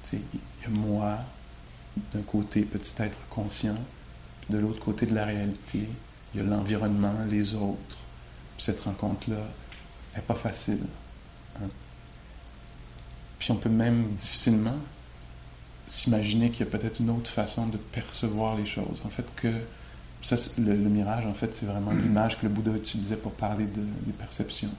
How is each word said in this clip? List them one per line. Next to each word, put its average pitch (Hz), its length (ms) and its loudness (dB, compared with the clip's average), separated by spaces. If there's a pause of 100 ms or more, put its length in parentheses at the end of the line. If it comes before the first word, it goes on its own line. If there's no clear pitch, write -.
Tu - 120 -2
sais, 104 60 -2 (100)
il - 80 -6 (220)
y - 40 -8
a 113 40 -4
moi, 104 480 2 (960)
d'un 104 80 0
côté, 104 400 2
petit - 400 -2
être 104 160 -2 (100)
conscient, 107 480 0 (640)
puis - 140 0
de 104 40 4
l'autre 107 220 2
côté 110 260 2
de 110 80 4
la 107 120 2
réalité, 104 640 -2 (460)
il 104 60 0
y 101 40 2
a - 20 4
l'environnement, 104 680 4 (140)
les 104 260 4
autres. 101 420 -2 (600)
Puis - 80 -2
cette 101 160 0
rencontre-là 101 580 0 (760)
est 104 60 -4
pas 107 120 0
facile, - 480 0 (800)
hein. 98 80 -4 (1700)
Puis - 140 0
on 107 40 6
peut 113 120 0
même 117 460 6
difficilement 113 600 4 (1120)
s'imaginer 113 640 4
qu'il 117 160 0
y - 20 -6
a - 20 -4
peut-être 110 300 0
une 117 100 6
autre 117 200 0
façon 113 360 0
de 107 100 0
percevoir 110 800 0
les 104 100 0
choses. - 380 -4
En 104 60 -4
fait, - 160 -4 (100)
que 113 160 2 (680)
ça, 123 140 4
c'est - 220 0
le, 104 160 8
le 101 140 6
mirage, 104 380 4
en 104 80 0
fait, 113 200 -2
c'est - 120 -4
vraiment 101 260 0
l'image 107 460 6
que 113 80 2
le - 20 6
Bouddha 110 240 4
utilisait 107 440 0
pour 107 160 -4
parler 104 340 0
de, 101 160 -2 (200)
des 104 100 -2
perceptions. - 680 -4